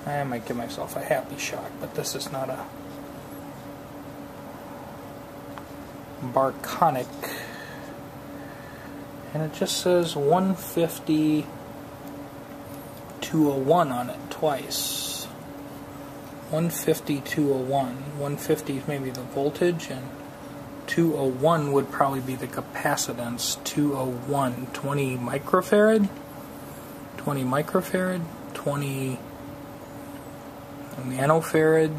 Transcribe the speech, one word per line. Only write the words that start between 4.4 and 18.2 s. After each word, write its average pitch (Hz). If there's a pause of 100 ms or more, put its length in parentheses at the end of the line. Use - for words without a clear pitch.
Barconic. 131 (2250)
And 156
it 156
just -
says 175
one 175
fifty 156 (1700)
two 151
oh 139
one 143
on 123
it - (100)
twice. - (1300)
One 165
fifty 156
two 147
oh 135
one. 135
One 143